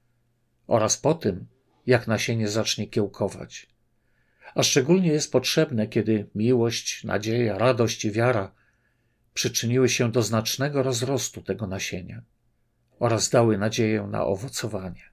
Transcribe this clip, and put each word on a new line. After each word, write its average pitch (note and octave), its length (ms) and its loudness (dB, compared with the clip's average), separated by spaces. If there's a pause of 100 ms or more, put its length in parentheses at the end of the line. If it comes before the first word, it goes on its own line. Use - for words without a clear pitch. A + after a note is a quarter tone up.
(680)
oraz G#2+ 300 2
po D3+ 180 0
tym, G2 320 -4 (400)
jak B2 200 4
nasienie A2 420 0
zacznie G#2+ 380 -2
kiełkować. - 800 -4 (880)
A C#3 80 2
szczególnie E3 460 4
jest D3+ 240 0
potrzebne, B2+ 560 0
kiedy A2 460 0
miłość, A#2 680 0
nadzieja, G#2+ 540 -2
radość A#2 460 2
i G#2+ 60 -2
wiara A2 420 0 (840)
przyczyniły A#2+ 540 2
się A#2 240 0
do A#2+ 100 2
znacznego B2+ 600 -2
rozrostu A#2+ 600 -2
tego G#2 240 -6
nasienia F#2+ 560 -8 (760)
oraz A2+ 320 0
dały A#2 280 4
nadzieję G#2+ 440 0
na G2+ 220 -4
owocowanie. G2 760 -6 (100)